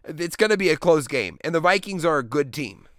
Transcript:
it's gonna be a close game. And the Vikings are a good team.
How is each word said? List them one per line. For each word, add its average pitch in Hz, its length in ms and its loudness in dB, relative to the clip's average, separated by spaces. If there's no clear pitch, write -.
it's 165 300 -8
gonna 214 220 4
be 185 140 2
a 151 60 4
close 156 300 2
game. 110 360 -4
And 165 120 -4
the 160 60 0
Vikings 185 440 0
are 156 140 2
a 131 60 -2
good 135 280 -2
team. 123 360 -12